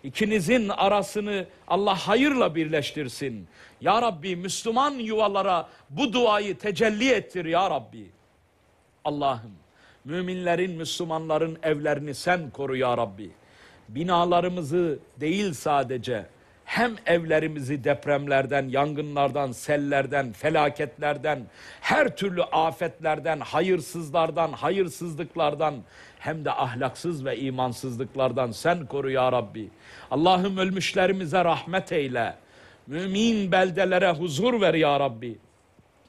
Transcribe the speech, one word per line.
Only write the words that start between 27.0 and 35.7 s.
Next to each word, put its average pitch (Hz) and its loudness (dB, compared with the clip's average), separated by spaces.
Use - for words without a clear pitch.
ve 123 -4
imansızlıklardan 127 -2
sen 160 -2
koru 135 -4
ya 127 2
Rabbi. 110 -4
Allah'ım 185 2
ölmüşlerimize 185 0
rahmet 170 0
eyle. 123 -2
Mümin 190 0
beldelere 185 4
huzur 175 0
ver 170 4
ya 147 4
Rabbi. 117 -4